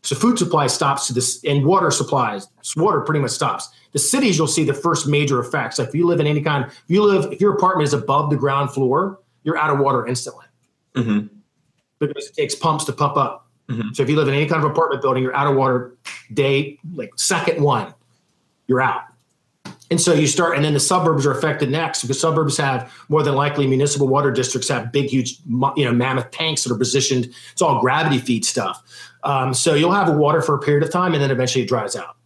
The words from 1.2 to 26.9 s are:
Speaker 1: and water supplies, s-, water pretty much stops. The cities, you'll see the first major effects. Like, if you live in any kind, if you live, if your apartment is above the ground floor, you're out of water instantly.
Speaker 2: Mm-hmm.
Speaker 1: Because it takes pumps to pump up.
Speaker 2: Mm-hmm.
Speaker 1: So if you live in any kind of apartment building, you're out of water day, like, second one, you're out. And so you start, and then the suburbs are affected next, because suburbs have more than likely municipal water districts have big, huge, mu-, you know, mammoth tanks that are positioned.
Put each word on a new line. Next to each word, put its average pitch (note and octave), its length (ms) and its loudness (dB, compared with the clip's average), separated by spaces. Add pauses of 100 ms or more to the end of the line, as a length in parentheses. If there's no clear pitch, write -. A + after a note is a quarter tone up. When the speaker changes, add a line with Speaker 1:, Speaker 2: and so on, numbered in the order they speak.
Speaker 1:
and C#3+ 220 2
water F3 240 4
supplies, B2 560 -2 (140)
s-, - 160 -10
water E3 240 2
pretty D3+ 200 -2
much B2+ 120 -2
stops. - 360 -4 (240)
The D3 60 -2
cities, A3+ 400 2
you'll D#3 80 2
see D#3+ 180 0
the - 100 0
first D#3+ 340 -2
major C#3+ 320 2
effects. B2 400 -6
Like, B2 80 -4
if - 60 -10
you E3+ 120 2
live E3 140 2
in D3 80 2
any D3 140 0
kind, D3 240 0
if - 220 -20
you F#3+ 140 4
live, F#3+ 300 2
if - 80 -12
your G3+ 140 4
apartment F#3 340 2
is - 60 0
above C#3+ 360 0
the D3 60 2
ground C#3 340 0
floor, C#3+ 480 -2 (260)
you're D#3 120 -2
out D3+ 140 0
of C#3+ 80 0
water C3 280 0
instantly. B2+ 380 -8 (500)
Speaker 2:
Mm-hmm. G#2+ 320 0 (760)
Speaker 1:
Because C#3+ 260 -4
it - 80 -20
takes C#3+ 200 -2
pumps D#3 300 -2
to C#3 80 -6
pump C#3+ 240 -2
up. - 320 -2 (200)
Speaker 2:
Mm-hmm. A2+ 260 -6
Speaker 1:
So C#3+ 80 -2
if C3+ 80 0
you D3+ 60 4
live D3+ 120 2
in C#3 60 0
any D3+ 120 2
kind D#3 160 0
of D3 80 2
apartment C#3+ 320 0
building, C3 200 0
you're B2+ 120 -2
out C#3 120 0
of C#3 100 2
water B2+ 380 0 (380)
day, C#3 460 0 (160)
like, A2+ 220 -10
second E3 460 0
one, A#2+ 320 0 (720)
you're B2+ 160 2
out. G#2 200 -2 (880)
And F3 80 2
so - 140 4
you D3+ 140 4
start, E3 300 2
and C#3+ 80 2
then D3+ 100 2
the C#3 60 2
suburbs D#3+ 440 2
are C#3+ 80 2
affected D3 380 -2
next, D3+ 320 -4
because C3+ 180 -4
suburbs D3+ 380 0
have C3+ 340 -2 (160)
more D3+ 140 2
than C#3 120 2
likely C#3+ 320 0
municipal C#3 400 2
water C#3 240 2
districts B2 380 -2
have A#2+ 240 -4
big, C#3 140 0
huge, A#2+ 400 -2
mu-, B2+ 300 0
you D3 100 0
know, A#2+ 60 0
mammoth B2 380 0
tanks D#3+ 340 -4
that B2 80 -2
are A2+ 60 0
positioned. B2 520 0 (220)